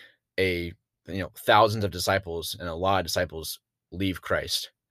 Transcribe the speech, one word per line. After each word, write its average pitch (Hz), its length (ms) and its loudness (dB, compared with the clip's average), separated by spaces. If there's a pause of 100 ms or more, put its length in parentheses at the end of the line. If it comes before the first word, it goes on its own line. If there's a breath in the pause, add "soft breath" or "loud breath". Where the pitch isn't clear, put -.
(400 loud breath)
a, 87 340 0 (340)
you 90 120 -6
know, 87 180 -6
thousands 110 460 6
of 95 80 -2
disciples 90 680 -2
and 87 80 -6
a 82 80 -6
lot 92 240 2
of 85 60 -2
disciples 80 540 -4 (320)
leave 92 300 -2
Christ. - 500 -4 (200)